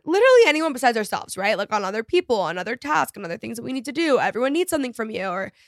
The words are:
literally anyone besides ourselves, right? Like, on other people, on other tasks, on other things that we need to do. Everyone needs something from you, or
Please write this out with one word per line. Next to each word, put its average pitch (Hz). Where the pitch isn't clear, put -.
literally 466
anyone 311
besides 247
ourselves, -
right? 196
Like, 208
on 208
other 202
people, 349
on 170
other 202
tasks, 285
on 202
other 165
things 226
that 240
we 254
need 262
to 277
do. 285
Everyone 226
needs 359
something 269
from 220
you, 190
or 190